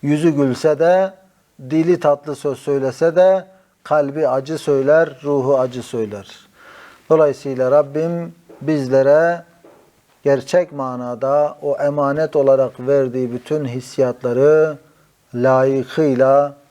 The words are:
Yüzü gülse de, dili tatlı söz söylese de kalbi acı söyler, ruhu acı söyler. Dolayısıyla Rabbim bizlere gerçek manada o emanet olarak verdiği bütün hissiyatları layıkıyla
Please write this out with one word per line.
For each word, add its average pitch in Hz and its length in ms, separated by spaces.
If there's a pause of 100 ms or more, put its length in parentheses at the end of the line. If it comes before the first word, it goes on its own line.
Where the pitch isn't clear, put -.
Yüzü 151 280
gülse 143 500
de, 185 340 (560)
dili 160 300
tatlı 143 360
söz 135 220
söylese 139 580
de 185 300 (380)
kalbi 147 440
acı 135 300
söyler, 143 680
ruhu 139 360
acı 123 240
söyler. 104 640 (640)
Dolayısıyla 135 640
Rabbim 160 640 (260)
bizlere 147 840 (800)
gerçek 143 480
manada 131 920
o 143 160
emanet 147 580
olarak 135 440
verdiği 127 520
bütün 143 340
hissiyatları 131 1120 (560)
layıkıyla 135 1200 (160)